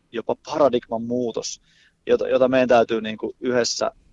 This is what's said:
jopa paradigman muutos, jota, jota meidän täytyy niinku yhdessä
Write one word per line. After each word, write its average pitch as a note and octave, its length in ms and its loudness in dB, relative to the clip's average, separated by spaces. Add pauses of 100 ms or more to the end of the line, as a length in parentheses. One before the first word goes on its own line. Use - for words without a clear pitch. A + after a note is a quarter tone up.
(120)
jopa A#2 240 -4 (100)
paradigman B2 580 0
muutos, A#2+ 580 -6 (460)
jota, A2+ 200 2
jota B2+ 200 2
meidän B2+ 220 2
täytyy A2+ 320 4
niinku G#2+ 380 -8
yhdessä A#2+ 520 -2 (220)